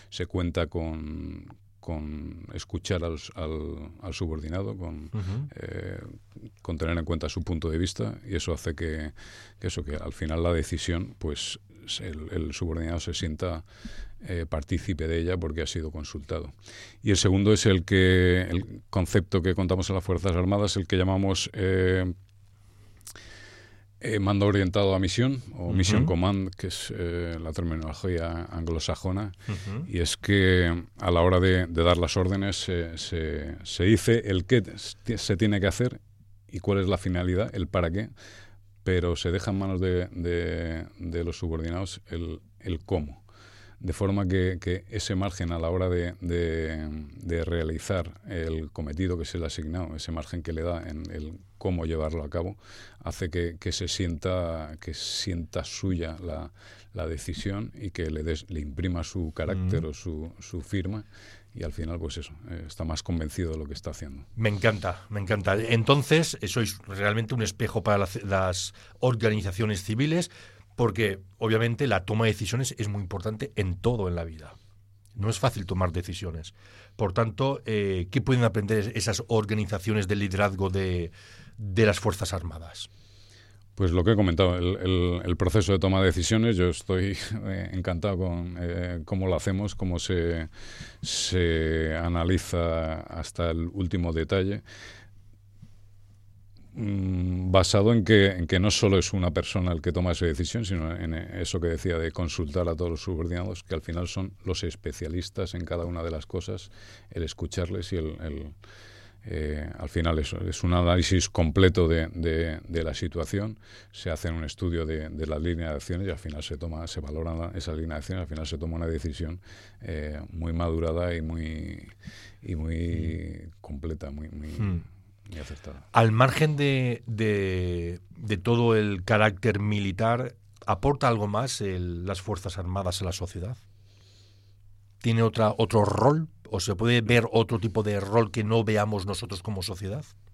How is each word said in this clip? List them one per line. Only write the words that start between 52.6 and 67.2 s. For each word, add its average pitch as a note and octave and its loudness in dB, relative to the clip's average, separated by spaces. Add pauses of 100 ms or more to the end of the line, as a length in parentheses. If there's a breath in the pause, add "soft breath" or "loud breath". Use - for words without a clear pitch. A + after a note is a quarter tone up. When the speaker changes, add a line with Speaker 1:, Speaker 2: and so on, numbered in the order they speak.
Speaker 1:
hace E2+ -6
que, E2+ -2
que F2 -4
se F2+ -4
sienta, E2 -2
que E2 -10
sienta - -4
suya E2 -2
la, D#2 -8 (420 loud breath)
la E2+ -6
decisión G2 -6
y F#2+ -8
que D#2+ -4
le D2+ -4
des-, D#2+ -4
le D#2+ -6
imprima E2 -2
su D#2+ -4
carácter F2+ 0
Speaker 2:
Mm. D#2+ -4
Speaker 1:
o D2+ -6
su, D#2+ -8
su - -10
firma, G2+ -4 (480 loud breath)
y - -10
al D#2 -6
final, E2+ -6
pues E2 -8
eso, D2 -12 (160)
eh, E2 -10
está D#2+ -8
más D#2+ -4
convencido E2 -2
de D#2 -4
lo D#2 -6
que D2+ -10
está - -10
haciendo. C#2 -12 (100)
Speaker 2:
Me A2 2
encanta, G2 -2
me G#2 -6
encanta. G2+ 0
Entonces, B2+ 2
eh, G#2 -4
sois G#2+ -2
realmente G#2 0